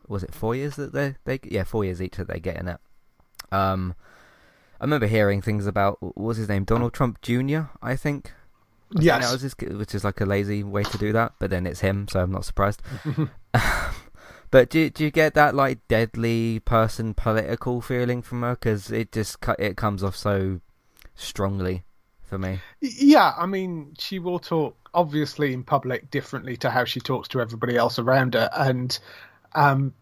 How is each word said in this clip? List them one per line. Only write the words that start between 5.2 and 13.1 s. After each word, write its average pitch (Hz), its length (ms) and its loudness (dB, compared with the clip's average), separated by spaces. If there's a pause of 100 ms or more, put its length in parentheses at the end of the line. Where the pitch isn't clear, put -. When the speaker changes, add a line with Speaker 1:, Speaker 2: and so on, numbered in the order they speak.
Speaker 1:
things 104 260 -2
about, 101 360 0
what - 160 -10
was 113 180 -4
his 110 120 -4
name? 98 160 0
Donald 117 280 2
Trump 120 300 -2
Junior, 135 480 -2 (100)
I 120 140 -4
think. 143 380 -4 (580)
I - 80 -10
think 156 60 4
Speaker 2:
Yes. 131 220 6
Speaker 1:
that 120 60 0
was 127 80 -4
his 131 140 -6
ki-, - 120 -10
which 101 280 -6
is, 98 100 -4
like, 101 160 -2
a 104 60 2
lazy 101 360 0
way 101 200 -2
to - 160 -4
do 104 140 0
that, 113 260 2
but 101 120 -4
then 90 160 -2
it's - 140 -6
him, 98 280 0
so 95 120 0
I'm 90 100 0
not 92 140 -4
surprised. - 380 -2 (220)
<laughs> 156 560 -2 (920)